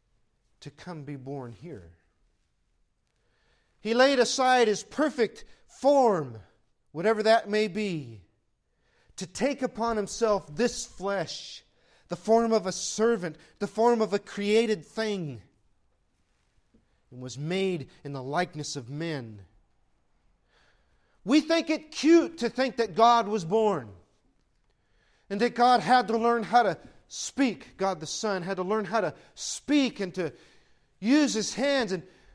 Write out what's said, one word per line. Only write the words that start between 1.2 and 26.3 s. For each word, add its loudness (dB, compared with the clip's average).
here. -18
He -2
laid 6
aside 4
his 0
perfect -2
form, 2
whatever 0
that 4
may 0
be, -6
to -10
take -2
upon -2
himself -2
this -2
flesh, -8
the -8
form 2
of 2
a -4
servant, -2
the -4
form 2
of -2
a 2
created 0
thing, -6
and -16
was -12
made -4
in -10
the -8
likeness -6
of -12
men. -10
We 2
think 0
it -6
cute 4
to -2
think -2
that -2
God 6
was -4
born 0
and -4
that 0
God 6
had 4
to 0
learn 2